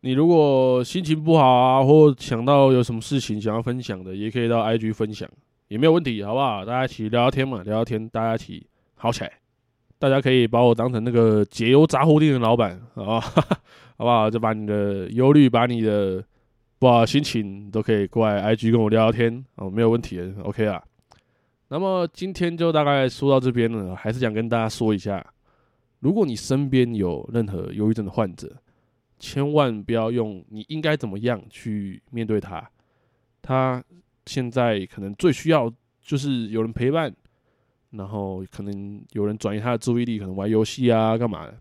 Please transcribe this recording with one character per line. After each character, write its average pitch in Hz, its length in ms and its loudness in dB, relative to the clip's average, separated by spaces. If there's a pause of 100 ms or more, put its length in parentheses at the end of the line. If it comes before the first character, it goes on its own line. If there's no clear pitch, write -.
你 127 100 -4
如 143 120 2
果 131 600 4
心 180 180 -6
情 156 180 -2
不 160 160 2
好 147 80 6
啊， 127 380 6
或 147 340 8
想 117 280 -6
到 139 260 6
有 127 100 6
什 120 140 -2
么 113 60 -6
事 139 180 -4
情 107 220 -4
想 107 140 -4
要 117 60 -2
分 123 220 -6
享 92 220 -10
的， 92 100 -12
也 104 160 -6
可 120 100 -4
以 117 80 0
到 117 120 2
I 113 180 0
G 110 140 -2
分 107 200 -4
享， - 160 -12 (380)
也 104 100 -10
没 135 100 2
有 160 60 8
问 170 120 2
题， 110 180 -4
好 104 120 -6
不 131 40 0
好？ 110 260 -2
大 117 80 -8
家 127 120 -2
一 127 40 -4
起 107 200 -8
聊 120 140 2
聊 127 80 4
天 135 180 -2
嘛， 113 160 -8
聊 107 140 -2
聊 113 60 0
天， 110 240 -6
大 113 120 -6
家 113 160 -2
一 - 20 -4
起 - 260 -14 (300)
好 113 160 -2
起 - 140 -6
来。 - 80 -12 (680)
大 139 100 0
家 135 120 4
可 135 100 2
以 127 160 6
把 117 140 2
我 120 140 6
当 120 180 -2
成 110 100 -2
那 123 80 -2
个 110 360 4
解 113 240 -2
忧 147 160 8
杂 139 180 2
货 151 160 6
店 151 140 4
的 127 40 0
老 113 160 2
板， 101 240 0 (160)
好 104 80 -10
不 98 80 -6
好？ 113 100 0
<laughs> - 760 -4
好 117 60 -6
不 117 40 2
好？ 110 220 4
就 117 80 -4
把 113 140 0
你 107 140 -6
的 101 420 -2
忧 123 240 4
虑、 147 160 8
把 117 160 2
你 120 160 -2
的 104 420 -2 (560)
不 131 80 2
好 120 140 6
的 113 60 4
心 143 160 0
情， 101 480 -6
都 110 120 -4
可 113 100 0
以 101 140 0
过 110 220 0
来 101 140 -2
I 110 120 2
G 113 160 0
跟 117 80 4
我 107 120 2
聊 110 160 4
聊 117 40 4
天， 117 340 -2 (100)
哦， 95 160 -10
没 104 100 -4
有 113 80 4
问 117 120 2
题 90 180 -12
的， 92 160 -10 (100)
OK 107 220 -4
啊。 92 180 -6 (840)
那 147 120 -6
么 185 320 -2
今 185 200 -10
天 175 240 -2
就 165 140 0
大 151 140 2
概 139 240 2
说 139 200 -2
到 135 120 4
这 127 100 0
边 117 220 0
了， 95 240 -8
还 107 160 -6
是 127 80 -6
想 113 120 -2
跟 113 160 -4
大 117 80 -2
家 113 120 -2
说 110 260 0
一 98 40 -2
下， 95 260 -8 (760)
如 151 120 0
果 202 140 2
你 120 100 -4
身 135 320 -2
边 123 260 2
有 87 380 -4
任 117 140 0
何 92 260 -8
忧 104 180 0
郁 110 40 0
症 107 100 -6
的 92 80 -8
患 98 240 -4
者， - 180 -18 (640)
千 143 360 -4
万 120 280 0
不 110 100 -6
要 113 200 -2
用 107 400 -6
“你 107 160 -14
应 156 100 -8
该 156 160 0
怎 127 140 -6
么 98 120 -8
样” 117 280 -4
去 104 520 -10 (100)
面 117 140 -6
对 107 140 -2
他， 90 320 -10 (720)
他 131 420 -2 (440)
现 123 220 -6
在 113 380 -2
可 - 140 -18
能 98 140 -10
最 175 180 2
需 - 160 -4
要 127 240 2 (300)
就 143 160 -4
是 131 300 -4
有 110 140 -4
人 117 80 -4
陪 123 200 -2
伴， 151 220 -4 (800)
然 98 180 -12
后 98 420 -8
可 - 120 -14
能 101 400 -12 (100)
有 104 120 -2
人 104 120 -2
转 107 200 -6
移 - 20 -6
他 117 120 -4
的 117 80 -2
注 120 200 -2
意 120 60 -2
力， 117 140 -6
可 101 80 -10
能 92 100 -10
玩 98 120 -4
游 110 140 2
戏 120 300 0
啊， 113 240 2
干 117 120 -2
嘛 80 180 -8
的。 - 140 -18